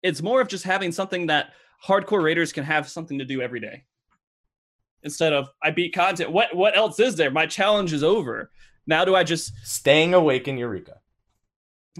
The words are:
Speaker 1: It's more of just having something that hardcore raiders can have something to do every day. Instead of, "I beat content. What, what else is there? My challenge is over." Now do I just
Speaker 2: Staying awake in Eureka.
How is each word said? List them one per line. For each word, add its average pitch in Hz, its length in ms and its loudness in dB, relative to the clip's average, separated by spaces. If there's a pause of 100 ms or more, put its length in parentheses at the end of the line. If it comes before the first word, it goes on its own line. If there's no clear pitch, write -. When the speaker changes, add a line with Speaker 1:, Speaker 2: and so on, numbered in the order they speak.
Speaker 1:
It's 170 180 -2
more 240 220 0
of 220 60 -2
just 185 160 -10
having 185 280 -2
something 180 360 -6
that 151 260 -2 (320)
hardcore 196 360 0
raiders 160 300 0
can 143 120 -8
have 156 220 -2
something 151 320 -10
to 135 60 -6
do 131 160 -6
every 120 200 -6
day. 107 240 -16 (1200)
Instead 151 280 0
of, 139 160 -2 (140)
"I 156 80 0
beat 175 240 -4
content. 180 380 -2
What, 190 220 0
what 185 220 2
else 202 240 0
is 226 160 2
there? 151 140 2
My 156 160 0
challenge 196 480 0
is 143 100 -2
over." 160 460 0 (360)
Now 160 200 2
do 190 80 4
I 185 100 6
just 160 280 -4 (140)
Speaker 2:
Staying 156 460 4
awake 143 360 4
in 131 100 -6
Eureka. 113 400 -10 (1000)